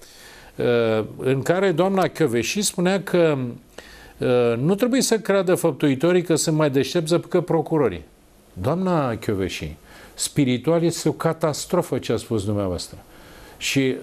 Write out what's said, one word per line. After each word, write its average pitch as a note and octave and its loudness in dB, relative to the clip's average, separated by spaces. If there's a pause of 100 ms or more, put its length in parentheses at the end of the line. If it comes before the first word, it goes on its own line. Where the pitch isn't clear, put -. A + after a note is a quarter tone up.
(560)
eh, A#2 2 (140)
în C3+ 0
care F#3+ 2
doamna F#3 2
Chioveși A#2+ -2
spunea F#3 0
că, E3 2 (800)
eh, B2 2
nu D3+ 2
trebuie A#3+ 2
să - 2
creadă F#3 2
făptuitorii D#3 2
că E3+ 0
sunt D#3 0
mai D3+ 4
deștepți C#3+ 0
decât E3+ 0
procurorii. C#3+ 0 (500)
Doamna D3 0
Chioveși, F#2 -4 (380)
spiritual D3 0
este E3 0
o - 2
catastrofă D#3+ -2
ce A#2+ -4
a A2+ 0
spus G#2+ -4
dumneavoastră. G2+ -4 (600)
Și, C3+ 0
eh, B2+ -2